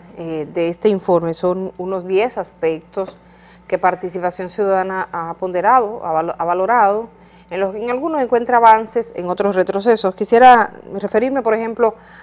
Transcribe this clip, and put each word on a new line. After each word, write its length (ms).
eh, 360
de 160
este 180
informe 460
son 440
unos 300
diez 300
aspectos 800
que 100
Participación 720
Ciudadana 640
ha 220
ponderado, 720
ha 80
val-, 240
ha 80
valorado, 640
en 100
los 140
que 100
en 60
algunos 320
encuentra 360
avances, 600
en 120
otros 280
retrocesos. 580
Quisiera 540
referirme, 480
por 120
ejemplo, 420